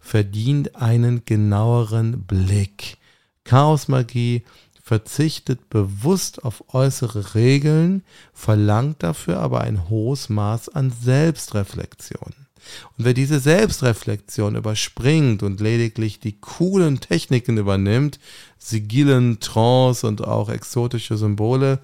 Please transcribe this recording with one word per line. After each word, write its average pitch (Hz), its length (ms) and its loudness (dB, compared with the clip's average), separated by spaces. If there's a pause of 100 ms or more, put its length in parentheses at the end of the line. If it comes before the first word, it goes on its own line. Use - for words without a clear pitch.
verdient 107 760 -2
einen 120 480 2
genaueren 113 960 0
Blick. 98 720 -2 (480)
Chaosmagie 127 1000 2 (380)
verzichtet - 880 -2
bewusst 107 760 -2
auf - 200 -8 (100)
äußere 127 600 -2
Regeln, 151 680 2 (300)
verlangt 107 680 0
dafür 170 360 -4
aber 123 220 0
ein 104 280 -4
hohes 110 400 -4
Maß 104 420 -4
an 131 200 -2
Selbstreflexion. 120 1400 -4 (640)
Und 117 80 -4
wer 123 100 4
diese 139 260 0
Selbstreflexion 120 1160 0
überspringt 113 840 0
und 98 180 -4
lediglich 110 600 -2
die 107 200 -8
coolen 175 600 0
Techniken 127 560 0
übernimmt, 101 640 0 (400)
Sigillen, 120 840 2
Trance 123 680 2
und 107 160 -2
auch 110 260 -2
exotische 117 680 -4
Symbole, 113 680 0